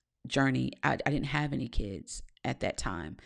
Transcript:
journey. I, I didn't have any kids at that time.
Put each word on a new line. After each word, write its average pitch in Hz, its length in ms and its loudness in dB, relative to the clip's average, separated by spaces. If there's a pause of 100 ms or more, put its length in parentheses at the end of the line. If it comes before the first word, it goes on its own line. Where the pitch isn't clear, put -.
(280)
journey. 131 460 4 (100)
I, 143 200 2
I - 60 2
didn't 147 160 2
have 147 260 0
any 139 160 -2
kids - 540 -2 (220)
at 123 160 -2
that - 180 -2
time. 85 480 -6